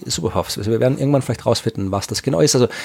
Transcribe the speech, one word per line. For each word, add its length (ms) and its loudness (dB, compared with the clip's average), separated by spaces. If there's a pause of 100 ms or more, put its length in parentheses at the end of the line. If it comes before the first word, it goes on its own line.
Superpuffs. 540 -4
Also 120 -2
wir 100 2
werden 180 2
irgendwann 240 2
vielleicht 240 -4
rausfinden, 460 -2
was 140 -2
das 160 -6
genau 180 0
ist. 140 4
Also 140 4 (160)